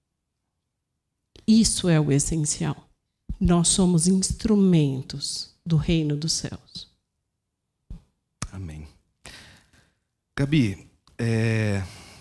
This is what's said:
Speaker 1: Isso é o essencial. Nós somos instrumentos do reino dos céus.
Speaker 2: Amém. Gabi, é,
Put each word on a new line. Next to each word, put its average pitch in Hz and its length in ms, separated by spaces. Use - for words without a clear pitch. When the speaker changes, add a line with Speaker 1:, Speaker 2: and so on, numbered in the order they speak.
Speaker 1:
Isso 220 420
é 156 120
o 147 100
essencial. 147 800
Nós 170 280
somos 180 400
instrumentos 180 1500
do 165 100
reino 151 400
dos 156 160
céus. - 560
Speaker 2:
Amém. 78 340
Gabi, 139 480
é, 110 640